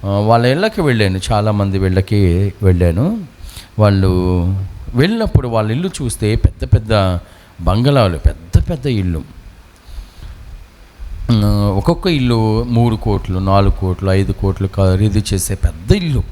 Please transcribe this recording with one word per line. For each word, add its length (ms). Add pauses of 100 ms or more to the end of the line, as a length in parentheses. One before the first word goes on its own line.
ఆ, 20
వాళ్ళ 380
ఇళ్ళకి 360
వెళ్ళాను, 380 (120)
చాలామంది 460
ఇళ్ళకి 760 (100)
వెళ్ళాను. 600 (560)
వాళ్ళు 340 (800)
వెళ్ళినప్పుడు 520
వాళ్ళ 240
ఇల్లు 180 (120)
చూస్తే 340
పెద్ద 400
పెద్ద 440 (420)
బంగళాలు, 560
పెద్ద 520
పెద్ద 160
ఇల్లు. 360 (2000)
ఆ, 460
ఒక్కొక్క 300
ఇల్లు 560
మూడు 320
కోట్లు, 440
నాలుగు 320
కోట్లు, 400
ఐదు 200
కోట్లు 460
ఖరీదు 460 (100)
చేసే 220
పెద్ద 360
ఇల్లు. 400